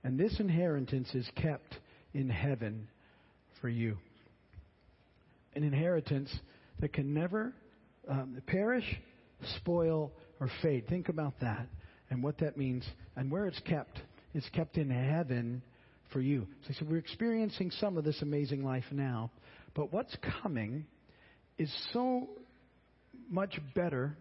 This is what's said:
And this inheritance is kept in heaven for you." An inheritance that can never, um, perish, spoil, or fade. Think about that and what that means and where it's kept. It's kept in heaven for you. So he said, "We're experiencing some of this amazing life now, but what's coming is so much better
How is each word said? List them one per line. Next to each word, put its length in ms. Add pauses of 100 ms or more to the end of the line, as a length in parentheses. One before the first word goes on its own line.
And 160
this 220
inheritance 720
is 120 (100)
kept 400 (360)
in 140
heaven 600 (720)
for 80
you." 280 (1600)
An 80
inheritance 680 (520)
that 120
can 200
never, 400 (560)
um, 380
perish, 380 (720)
spoil, 540 (280)
or 100 (120)
fade. 260
Think 220
about 300
that 280 (420)
and 120
what 180
that 180
means 260 (320)
and 160
where 140
it's 160
kept. 380 (340)
It's 160
kept 280
in 120
heaven 720 (500)
for 80
you. 280 (160)
So 40
he 60
said, 160
"We're 80
experiencing 760
some 260
of 60
this 180
amazing 440
life 260
now, 400 (420)
but 200
what's 220 (260)
coming 440 (720)
is 160 (200)
so 340 (1000)
much 280 (180)
better 460